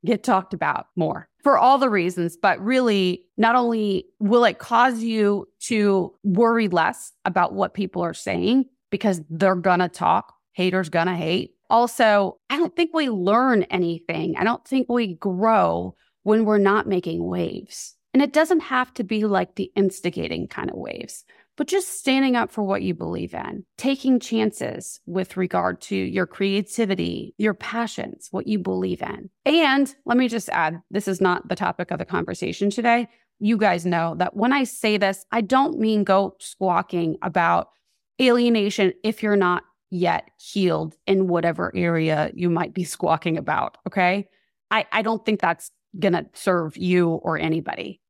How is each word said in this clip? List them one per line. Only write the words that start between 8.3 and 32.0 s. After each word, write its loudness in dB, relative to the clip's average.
because 0
they're 2
gonna 2
talk, 0
haters 0
gonna 0
hate. -4
Also, 4
I -4
don't 0
think 0
we 0
learn 2
anything. -4
I -2
don't -2
think -2
we 0
grow 0
when 4
we're 4
not 2
making -2
waves. -6
And 6
it 0
doesn't 4
have -4
to -4
be -2
like 0
the -6
instigating -2
kind -8
of -12
waves, -12
but -4
just -4
standing 2
up -2
for -6
what -2
you -2
believe -8
in, -10
taking 0
chances -4
with -6
regard -2
to -6
your -2
creativity, -4
your 0
passions, -8
what -6
you 0
believe -4
in. -10
And 2
let 0
me 2
just -6
add, -2
this -4
is -2
not 0
the -4
topic -4
of -4
the -6